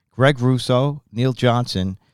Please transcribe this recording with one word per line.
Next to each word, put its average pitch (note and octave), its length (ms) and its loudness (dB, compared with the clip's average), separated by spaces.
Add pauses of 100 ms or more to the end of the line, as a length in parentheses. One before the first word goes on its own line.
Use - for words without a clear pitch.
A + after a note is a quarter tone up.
(100)
Greg C3 300 2
Russo, B2+ 680 0
Neil B2 220 -2
Johnson, A2+ 640 -2 (180)